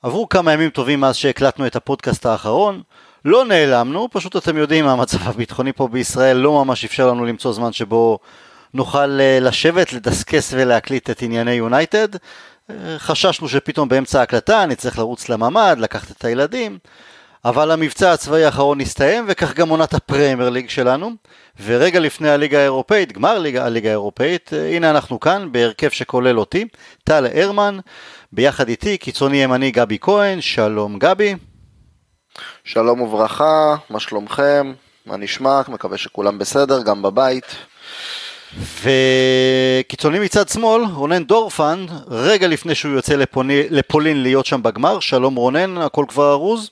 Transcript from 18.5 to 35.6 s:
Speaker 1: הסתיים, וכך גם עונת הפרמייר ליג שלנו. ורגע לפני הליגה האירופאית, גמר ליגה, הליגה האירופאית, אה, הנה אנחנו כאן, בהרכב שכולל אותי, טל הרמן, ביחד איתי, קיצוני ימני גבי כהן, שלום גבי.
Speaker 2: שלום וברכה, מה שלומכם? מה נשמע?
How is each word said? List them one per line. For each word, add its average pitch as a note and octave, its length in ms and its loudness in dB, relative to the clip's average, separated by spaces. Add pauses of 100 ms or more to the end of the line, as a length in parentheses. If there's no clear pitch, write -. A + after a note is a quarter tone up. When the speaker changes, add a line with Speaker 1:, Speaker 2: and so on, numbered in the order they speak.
Speaker 1:
הסתיים, D3+ 480 0
וכך E3+ 260 -2
גם E3 140 0
עונת D#3+ 260 0
הפרמייר C#3 560 0
ליג B2 180 -6
שלנו. C#3 420 0 (540)
ורגע C#3+ 360 2
לפני D3+ 300 0
הליגה C#3+ 280 2
האירופאית, C#3 540 2
גמר E3 260 0
ליגה, C3+ 280 -2
הליגה A2+ 220 -2
האירופאית, A2 640 -2
אה, D#3 240 -2
הנה E3 140 2
אנחנו C#3+ 300 -2
כאן, F#3 320 0
בהרכב A#2+ 380 0
שכולל B2 480 0
אותי, F3+ 300 -2 (360)
טל D3 220 2
הרמן, G3+ 520 0 (540)
ביחד C3 360 2
איתי, F3+ 300 -2
קיצוני C#3 380 -2
ימני C3+ 340 2
גבי A2+ 300 0
כהן, G3 400 2
שלום G#2+ 580 -2
גבי. F#3+ 360 2 (1300)
Speaker 2:
שלום A#2 360 0
וברכה, D3 760 2 (140)
מה G#2+ 100 -6
שלומכם? C#3 720 -2 (340)
מה G2+ 100 -10
נשמע? C3+ 520 0